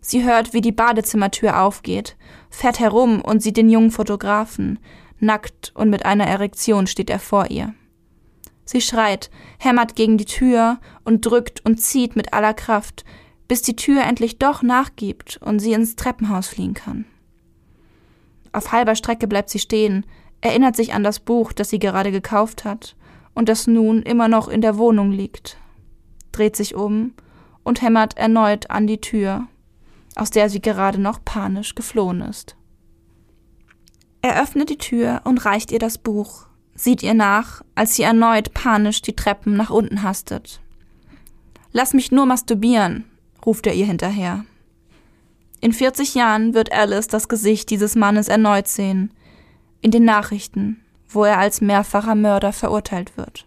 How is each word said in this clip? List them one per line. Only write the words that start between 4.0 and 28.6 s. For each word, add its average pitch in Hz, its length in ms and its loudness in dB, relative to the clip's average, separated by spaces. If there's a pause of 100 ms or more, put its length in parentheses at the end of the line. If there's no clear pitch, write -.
Nackt - 560 -4
und 214 160 2
mit 208 160 -2
einer 202 200 2
Erektion 196 600 0
steht - 240 -6
er 196 80 -2
vor - 320 -2
ihr. 214 240 -8 (920)
Sie - 160 -2
schreit, 214 500 -2 (280)
hämmert 240 380 0
gegen 220 200 4
die 208 80 0
Tür 240 540 2 (260)
und 220 220 2
drückt 233 380 0
und 226 140 2
zieht 247 380 -2
mit - 160 -4
aller 214 220 0
Kraft, - 500 -4 (440)
bis 240 120 0
die 233 160 -4
Tür 277 260 2
endlich 233 360 -2
doch 285 240 0
nachgibt 247 760 -2
und 214 200 -2
sie 220 140 0
ins 226 240 0
Treppenhaus 214 520 -4
fliehen 185 260 -8
kann. - 300 -10 (1500)
Auf - 200 -6
halber 226 220 2
Strecke 226 320 -4
bleibt 202 240 -2
sie 214 80 -6
stehen, 208 480 0 (340)
erinnert 240 360 2
sich 226 180 -2
an 208 80 0
das 208 160 0
Buch, 233 340 0
das - 180 -4
sie 220 80 -2
gerade 196 340 -2
gekauft 208 520 -2
hat 214 300 -12 (400)
und 226 140 0
das 226 180 0
nun 226 360 4
immer 233 260 0
noch 220 200 2
in 220 120 -2
der 214 180 2
Wohnung 214 320 4
liegt, - 480 -8 (720)
dreht 214 260 0
sich 208 180 -6
um 214 400 -4 (500)
und 240 180 -2
hämmert 220 340 2
erneut 220 540 2